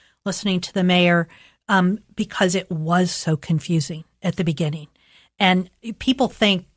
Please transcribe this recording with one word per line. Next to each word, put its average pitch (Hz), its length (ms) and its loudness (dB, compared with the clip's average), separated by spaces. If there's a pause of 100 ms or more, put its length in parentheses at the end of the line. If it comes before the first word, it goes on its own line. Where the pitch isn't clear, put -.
(240)
listening 190 360 -2
to - 120 -8
the 185 120 0
mayor, 175 440 4 (400)
um, 190 300 2 (160)
because 196 400 0
it 185 160 -4
was 170 400 0
so - 260 -2
confusing 160 680 -2 (180)
at 175 140 -2
the 190 80 -2
beginning. 156 440 -4 (500)
And 185 320 2 (280)
people 254 300 0
think 196 380 0 (100)